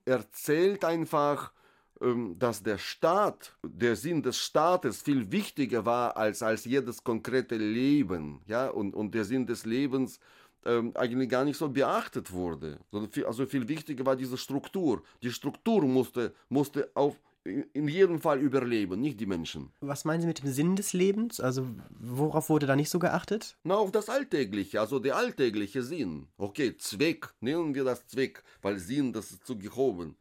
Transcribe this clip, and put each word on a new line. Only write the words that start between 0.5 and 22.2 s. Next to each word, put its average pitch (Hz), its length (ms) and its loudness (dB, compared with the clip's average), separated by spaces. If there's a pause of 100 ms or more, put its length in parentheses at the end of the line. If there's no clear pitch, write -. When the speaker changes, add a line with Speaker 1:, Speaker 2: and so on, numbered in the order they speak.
Speaker 1:
einfach, 151 720 0 (480)
ähm, 117 380 -2
dass 98 240 0
der 104 160 -2
Staat, - 840 0
der 107 340 0
Sinn 143 280 -2
des 123 160 0
Staates 160 640 2
viel 127 280 0
wichtiger 123 540 0
war 120 320 2
als, 107 240 0
als 110 240 0
jedes 120 380 -2
konkrete 117 540 -2
Leben, 107 880 2
ja, 120 220 0
und, 101 260 -4
und 101 180 -2
der 110 120 2
Sinn 123 200 0
des 113 220 -4
Lebens, 131 520 0 (460)
ähm, 117 300 0
eigentlich 127 340 0
gar 127 160 2
nicht 143 120 -2
so 160 120 -2
beachtet 135 640 -2
wurde. 80 480 -6 (100)
Sondern 104 220 -6
viel, - 160 -2
also 117 180 -2
viel 131 220 -2
wichtiger 143 400 -4
war 135 80 4
diese 127 240 -6
Struktur. 139 640 -2 (180)
Die 123 100 -4
Struktur 180 520 2
musste, 127 500 2 (160)
musste 139 460 0
auf, 143 260 2 (240)
in, 104 260 -4
in 147 160 -2
jedem 170 320 4
Fall 143 200 2
überleben, 120 600 2
nicht 127 200 -2
die 110 60 -4
Menschen. 80 540 -4
Speaker 2:
Was 143 240 -6
meinen 165 160 0
Sie 170 80 0
mit 160 160 -2
dem 139 80 0
Sinn 156 240 2
des 202 160 -4
Lebens? 196 480 0
Also 131 260 0 (320)
worauf 143 520 0